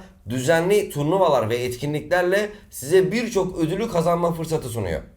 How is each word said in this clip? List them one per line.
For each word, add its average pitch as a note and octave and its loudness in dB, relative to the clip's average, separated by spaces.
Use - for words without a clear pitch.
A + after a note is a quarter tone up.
düzenli E3 2
turnuvalar D3 2
ve A#2+ 0
etkinliklerle D3+ -2
size E3+ 2
birçok G3+ -2
ödülü F#3 -2
kazanma E3+ 2
fırsatı D#3 -4
sunuyor. F#2+ -4